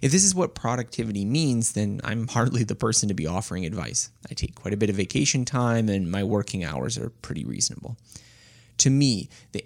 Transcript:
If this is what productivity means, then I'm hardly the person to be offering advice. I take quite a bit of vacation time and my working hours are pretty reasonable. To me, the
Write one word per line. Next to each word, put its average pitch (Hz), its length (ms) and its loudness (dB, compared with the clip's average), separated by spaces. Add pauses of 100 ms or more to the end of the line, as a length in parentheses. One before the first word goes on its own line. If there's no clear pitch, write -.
If 135 100 4
this 190 140 6
is 190 100 4
what 180 200 0
productivity 113 680 -2
means, 120 500 2
then 101 300 -2
I'm 113 240 -4
hardly 120 360 2
the 104 120 -2
person 110 320 0
to 98 80 0
be 78 120 -2
offering 90 380 -4
advice. 80 440 -4 (200)
I - 40 -14
take - 220 -6
quite 98 180 -6
a 101 40 0
bit 104 120 2
of 98 80 0
vacation 131 480 2
time 117 420 2
and 95 240 2
my 98 120 0
working 98 400 0
hours 73 340 -4
are - 140 -6
pretty - 340 -8
reasonable. - 500 -4 (840)
To 135 100 6
me, 135 400 4 (220)
the - 140 -8